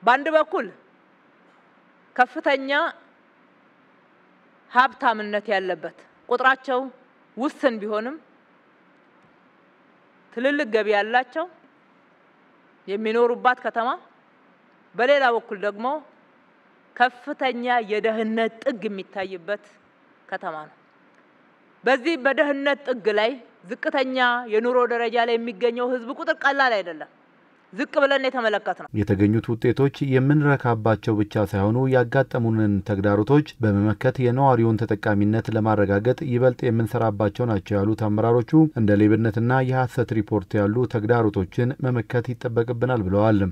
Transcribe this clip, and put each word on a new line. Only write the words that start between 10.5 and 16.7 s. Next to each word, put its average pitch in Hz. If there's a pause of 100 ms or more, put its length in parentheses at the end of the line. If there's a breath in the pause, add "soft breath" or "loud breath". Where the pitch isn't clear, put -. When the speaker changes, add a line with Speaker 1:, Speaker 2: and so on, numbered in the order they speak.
Speaker 1:
ገቢ 214
ያላቸው 240 (1400)
የሚኖሩባት 226
ከተማ፣ 233 (1040)
በሌላ 269
በኩል 226
ደግሞ 208 (1120)